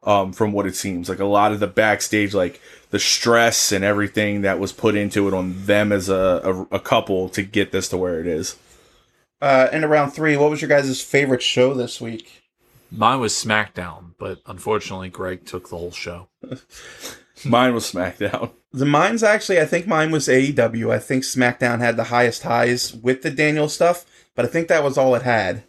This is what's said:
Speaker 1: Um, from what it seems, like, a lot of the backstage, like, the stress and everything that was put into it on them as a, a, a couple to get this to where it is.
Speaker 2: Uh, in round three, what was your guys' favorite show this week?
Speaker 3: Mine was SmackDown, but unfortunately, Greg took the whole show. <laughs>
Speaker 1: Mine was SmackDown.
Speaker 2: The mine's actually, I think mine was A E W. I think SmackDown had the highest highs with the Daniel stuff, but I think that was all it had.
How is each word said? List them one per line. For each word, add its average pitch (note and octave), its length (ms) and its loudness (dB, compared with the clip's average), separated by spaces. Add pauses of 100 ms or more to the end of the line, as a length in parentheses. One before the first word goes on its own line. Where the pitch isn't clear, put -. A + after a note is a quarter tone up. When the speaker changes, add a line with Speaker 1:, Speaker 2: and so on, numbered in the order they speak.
Speaker 1:
Um, G2 300 0
from G#2+ 180 0
what G2+ 160 -2
it F#2 80 -8
seems, F2+ 340 -6
like, F#2 100 -4
a G2 60 -2
lot G2+ 260 4
of G#2 80 -4
the G2+ 60 0
backstage, G#2 680 0
like, F2+ 260 0 (300)
the G#2 80 0
stress A#2 720 2
and G2 120 0
everything G#2 600 0
that F#2+ 160 0
was F#2+ 120 -4
put A2 240 0
into G2+ 320 0
it G2 60 0
on F#2 320 -4
them G#2 260 4
as F#2+ 180 0
a, F#2 640 0
a, - 40 -4
a F#2+ 40 0
couple F#2+ 500 0
to G#2 120 -6
get G2 300 -2
this F#2+ 180 -2
to F#2+ 80 -4
where F2+ 220 -2
it E2 80 -6
is. E2 280 -4 (840)
Speaker 2:
Uh, C3 320 6
in D#3 120 0
round D3+ 280 2
three, D#3 240 2
what D3 120 6
was D3+ 120 -4
your D3+ 80 -6
guys' C#3 320 2
favorite C3+ 400 2
show B2+ 320 2
this A#2+ 260 -6
week? A2+ 440 -12 (460)
Speaker 3:
Mine A2+ 300 2
was A2 140 -2
SmackDown, F2+ 840 -4
but G2 280 -10
unfortunately, F#2+ 640 -6
Greg F#2 360 -10
took - 240 -12
the F#2 80 -12
whole F2 140 -10
show. F2 380 -14 (120)
<laughs> - 1040 -18
Speaker 1:
Mine B2 280 4
was A2+ 180 -4
SmackDown. F#2 600 -6 (200)
Speaker 2:
The C3+ 140 -2
mine's F3 360 2
actually, G#3 380 2
I D#3 60 2
think F3 200 -2
mine D#3+ 260 0
was D#3+ 180 -2
A C3 100 6
E C#3 140 2
W. A2+ 400 0
I A2 60 0
think C3 240 -4
SmackDown B2 560 0
had A#2 180 0
the A2+ 80 -2
highest A#2+ 380 0
highs A#2+ 500 0
with A#2+ 280 -2
the D#3+ 100 -6
Daniel D3+ 360 0
stuff, F3 380 0 (280)
but A#2+ 120 -2
I - 20 -2
think E3 220 -2
that E3 140 2
was C#3 140 0
all C3 180 4
it A#2 80 -2
had. G#2+ 460 0